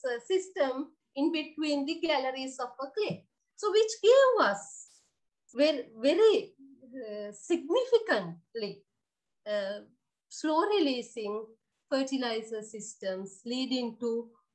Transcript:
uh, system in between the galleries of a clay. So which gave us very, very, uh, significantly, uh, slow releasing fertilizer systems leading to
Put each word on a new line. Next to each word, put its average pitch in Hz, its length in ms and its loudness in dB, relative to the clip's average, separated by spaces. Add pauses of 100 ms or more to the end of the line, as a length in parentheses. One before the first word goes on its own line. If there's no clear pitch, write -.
uh, 240 200 -4
system 294 680 -2 (220)
in 302 160 2
between 302 540 -2
the 320 140 -4
galleries 262 600 -2
of 247 100 -6 (100)
a 277 80 -8 (100)
clay. 415 280 -4 (300)
So 415 160 -4
which 440 200 4 (100)
gave 494 460 6
us - 400 -6 (640)
very, 285 320 2 (140)
very, 311 540 4 (420)
uh, 208 380 -10
significantly, 277 1500 -2 (640)
uh, 208 360 -4 (480)
slow 311 320 0
releasing 247 840 -2 (440)
fertilizer 240 720 -2
systems 196 840 -10
leading 240 540 -4
to 233 300 -4 (260)